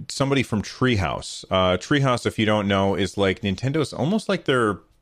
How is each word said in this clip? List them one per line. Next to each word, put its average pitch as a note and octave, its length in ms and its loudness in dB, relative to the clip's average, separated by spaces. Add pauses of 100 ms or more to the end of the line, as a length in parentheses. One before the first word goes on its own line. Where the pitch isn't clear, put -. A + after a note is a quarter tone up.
somebody C#3 340 0
from G#2+ 180 -2
Treehouse. F#2 880 -2
Uh, F#2 280 2
Treehouse, C3+ 500 0
if G2+ 100 -4
you A2 100 2
don't G#2+ 200 2
know, G2 300 2
is, F#2 200 -2
like, G2 260 0
Nintendo's B2 500 -2
almost E3 360 -2
like F#3 160 -2
their A#2 360 0 (220)